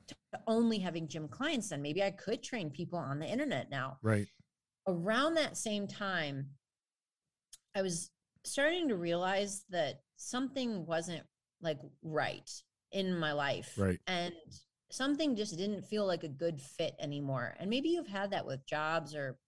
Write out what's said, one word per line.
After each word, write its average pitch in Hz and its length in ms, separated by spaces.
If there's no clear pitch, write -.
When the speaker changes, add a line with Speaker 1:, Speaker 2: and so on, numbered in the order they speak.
Speaker 1:
to - 100
only 226 320
having 165 280
gym 156 220
clients 277 400
then. 143 120
Maybe 160 220
I 196 80
could 214 320
train 175 280
people 175 280
on 139 200
the 156 80
internet 240 420
now." 135 340
Speaker 2:
Right. 104 260
Speaker 1:
Around 220 480
that 285 220
same 208 300
time, 151 720
I 196 60
was 175 300
starting 320 440
to 202 80
realize 185 720
that 165 340
something 247 720
wasn't, 165 420
like, 156 180
right 139 480
in 185 260
my 156 160
life. 139 440
Speaker 2:
Right. 95 300
Speaker 1:
And 175 260
something 277 460
just 208 220
didn't 196 260
feel 208 240
like 170 160
a 160 60
good 147 320
fit - 380
anymore. 139 600
And 180 100
maybe 277 200
you've 339 180
had 196 240
that 180 140
with 135 200
jobs 156 480
or 139 240